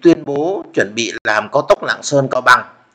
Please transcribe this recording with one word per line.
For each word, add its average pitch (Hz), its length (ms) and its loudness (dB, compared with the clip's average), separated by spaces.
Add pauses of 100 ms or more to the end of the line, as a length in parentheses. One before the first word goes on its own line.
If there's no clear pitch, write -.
tuyên 160 240 4
bố 151 380 -4 (100)
chuẩn 104 220 -4
bị 113 180 -4 (100)
làm 107 280 -2
cao 147 180 0
tốc 202 140 2
Lạng 113 200 -6
Sơn 139 280 0
Cao 127 100 -2
Bằng 123 240 4 (300)